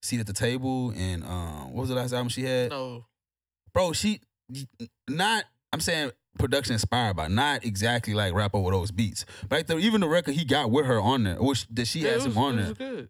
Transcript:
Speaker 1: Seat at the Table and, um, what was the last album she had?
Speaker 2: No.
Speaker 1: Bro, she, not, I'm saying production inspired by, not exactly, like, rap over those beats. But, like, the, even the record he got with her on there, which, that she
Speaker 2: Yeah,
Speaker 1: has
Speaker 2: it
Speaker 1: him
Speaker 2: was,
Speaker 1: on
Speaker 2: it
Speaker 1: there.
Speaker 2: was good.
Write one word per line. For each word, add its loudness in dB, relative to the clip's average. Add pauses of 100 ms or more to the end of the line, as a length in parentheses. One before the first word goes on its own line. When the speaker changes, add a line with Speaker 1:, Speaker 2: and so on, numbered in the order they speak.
Speaker 1:
Seat -2
at -4
the -8
Table -2
and, -4
um, -8
what -4
was -2
the -2
last -2
album -2
she -6
had? 0
Speaker 2:
No. -8 (680)
Speaker 1:
Bro, 2
she, -2 (880)
not, 0 (280)
I'm -4
saying 0 (260)
production 2
inspired 2
by, -4
not 2
exactly, 0
like, 2
rap 2
over 2
those 0
beats. -2 (240)
But, 2
like, 0
the, 0
even 4
the 4
record 2
he 0
got 2
with 4
her 4
on 4
there, 0
which, 2
that -2
she -2
Speaker 2:
Yeah, 2
Speaker 1:
has 2
Speaker 2:
it 0
Speaker 1:
him -2
Speaker 2:
was, 2
Speaker 1:
on 2
Speaker 2:
it 2
Speaker 1:
there. 0
Speaker 2:
was -6
good. -8